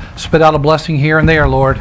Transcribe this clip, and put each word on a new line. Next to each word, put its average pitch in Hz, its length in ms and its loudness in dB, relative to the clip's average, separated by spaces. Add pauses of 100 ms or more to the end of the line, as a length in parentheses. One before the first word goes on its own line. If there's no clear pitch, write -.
(180)
spit - 240 0
out 156 120 4
a 151 60 0
blessing 151 380 -2
here 156 200 0
and 156 120 2
there, 151 180 2
"Lord. 135 340 0